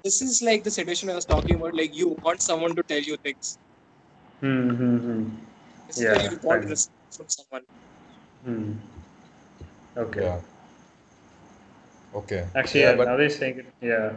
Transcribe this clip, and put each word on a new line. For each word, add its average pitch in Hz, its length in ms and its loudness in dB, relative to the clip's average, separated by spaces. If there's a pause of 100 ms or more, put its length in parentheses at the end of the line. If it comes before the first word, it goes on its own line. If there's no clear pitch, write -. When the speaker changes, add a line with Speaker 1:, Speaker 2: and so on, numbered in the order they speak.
Speaker 1:
This 196 180 0
is 254 200 0
like 220 220 2
the 214 80 -2
situation 180 380 -4
I 180 60 -4
was 170 100 -6
talking 160 300 2
about, 165 200 -4
like, 160 200 0
you 165 280 0
want 170 180 0
someone 170 340 0
to 170 80 -2
tell 147 180 -2
you 147 160 -6
things. - 400 -10 (840)
Speaker 2:
Hmm, 131 280 2
hmm, 120 280 2
hmm. 113 320 -2 (580)
Speaker 1:
This 123 140 -10
is 117 60 2
where 104 140 6
Speaker 2:
Yeah, 104 100 -2
Speaker 1:
you - 120 -10
want 143 180 2
Speaker 2:
fine. - 20 -
Speaker 1:
to 101 60 -6
listen - 220 -2 (240)
from - 140 -18
someone. 131 340 -8 (800)
Speaker 2:
Hmm. 110 300 -4 (1200)
Okay. 107 240 -4
Speaker 3:
Yeah. 90 180 -2 (1700)
Okay. 98 320 -4 (100)
Speaker 2:
Actually, 135 260 2
Speaker 3:
Yeah, 131 100 8
Speaker 2:
yeah, 123 60 6
Speaker 3:
but 123 100 6
Speaker 2:
now 127 100 2
they're 147 120 6
saying 131 300 -4
it, 123 60 -16 (160)
yeah, 110 360 0